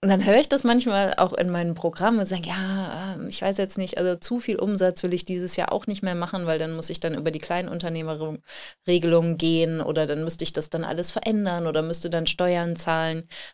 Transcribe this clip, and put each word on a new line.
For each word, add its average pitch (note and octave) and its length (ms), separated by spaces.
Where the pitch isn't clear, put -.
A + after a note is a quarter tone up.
und G3 60
dann F#3+ 180
höre G3+ 120
ich C4 100
das C#4 160
manchmal A#3 500
auch F3+ 180
in - 180
meinen F3 260
Programmen F3+ 420
und G3+ 80
sage, F#3 200
„Ja, F#3+ 680
ähm, D#3 140
ich - 120
weiß G3 180
jetzt G3 200
nicht, F#3 200
also F3+ 180
zu A#3+ 240
viel A3+ 160
Umsatz F#3+ 480
will F3+ 100
ich F3 100
dieses F3+ 320
Jahr - 160
auch - 140
nicht G3+ 160
mehr F#3 140
machen, F3 300
weil D#3+ 120
dann D#3+ 160
muss E3 160
ich E3+ 100
dann D#3+ 140
über D#3 160
die D#3 80
Kleinunternehmerregelung E3+ 2000
gehen E3 420
oder D#3 280
dann D3 160
müsste E3 200
ich - 80
das D#3 180
dann E3 140
alles E3 280
verändern G3 560
oder D#3 140
müsste E3+ 280
dann E3 160
Steuern F3 500
zahlen.“ D#3+ 520